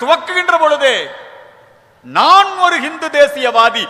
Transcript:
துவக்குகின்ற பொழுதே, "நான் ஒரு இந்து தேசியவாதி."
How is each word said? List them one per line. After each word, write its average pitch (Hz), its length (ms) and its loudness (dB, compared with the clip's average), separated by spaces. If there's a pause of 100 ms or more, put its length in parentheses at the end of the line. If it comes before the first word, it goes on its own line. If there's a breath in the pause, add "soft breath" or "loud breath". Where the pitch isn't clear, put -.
துவக்குகின்ற 339 640 -2
பொழுதே, 277 340 0 (1080)
"நான் 311 460 2 (140)
ஒரு 349 120 0 (120)
இந்து 320 280 -8
தேசியவாதி." 233 720 2